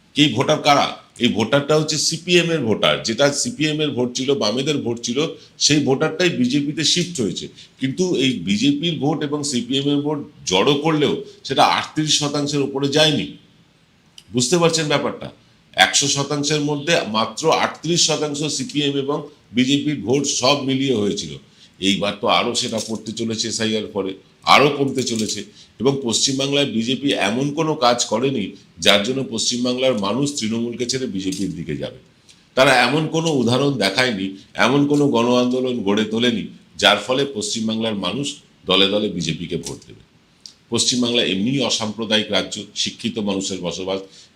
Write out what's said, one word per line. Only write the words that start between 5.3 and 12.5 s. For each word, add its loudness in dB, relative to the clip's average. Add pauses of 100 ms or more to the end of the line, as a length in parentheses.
সেই 4
ভোটারটাই 0
বিজেপিতে 0
শিফট -2
হয়েছে। -4 (320)
কিন্তু -2
এই 2
বিজেপির 0
ভোট -2
এবং -4
সিপিএম -2
এর 0
ভোট -6 (140)
জড়ো 4
করলেও 0 (200)
সেটা 2
আটত্রিশ 0
শতাংশের -2